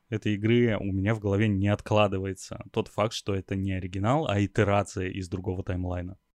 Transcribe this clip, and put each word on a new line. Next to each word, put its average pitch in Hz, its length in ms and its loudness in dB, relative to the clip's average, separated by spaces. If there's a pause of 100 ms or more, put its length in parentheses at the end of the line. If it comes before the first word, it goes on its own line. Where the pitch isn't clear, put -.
этой 107 240 0
игры, 110 460 4
у 98 120 -4
меня 95 220 0
в 107 60 -2
голове 101 280 2
не 101 200 2
откладывается 98 1040 0
тот 110 160 -2
факт, 107 260 -2
что - 220 -4
это 95 200 -4
не 98 180 -2
оригинал, 98 540 -2
а 101 160 2
итерация 98 680 2
из 92 200 -8
другого 92 340 -4
таймлайна. 90 540 -4 (180)